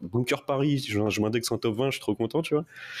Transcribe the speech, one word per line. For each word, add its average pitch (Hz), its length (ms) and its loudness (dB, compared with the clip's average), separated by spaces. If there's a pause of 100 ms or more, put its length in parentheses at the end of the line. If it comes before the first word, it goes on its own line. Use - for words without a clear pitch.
Bunker 120 440 -2
Paris, 139 340 2
je, 104 300 0
je 104 120 0
m'indexe 110 300 0
en 113 60 0
top 113 180 0
vingt, 127 120 2
je 131 100 -2
suis - 20 -10
trop 110 160 0
content, 117 260 0
tu 160 120 -2
vois. 151 120 2 (360)